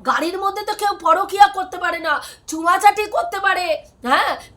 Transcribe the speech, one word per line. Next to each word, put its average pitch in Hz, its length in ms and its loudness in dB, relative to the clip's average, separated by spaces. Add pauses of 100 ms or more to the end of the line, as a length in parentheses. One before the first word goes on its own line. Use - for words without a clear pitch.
গাড়ির 302 340 0
মধ্যে 392 240 -2
তো 415 100 -4
কেউ 415 200 -2
পরকিয়া 370 540 4
করতে 370 300 -6
পারে - 220 -4
না, 311 220 -2 (260)
চুমাচাটি 381 580 2
করতে 403 340 -4
পারে, 359 460 -2 (180)
হ্যাঁ, 294 340 0 (200)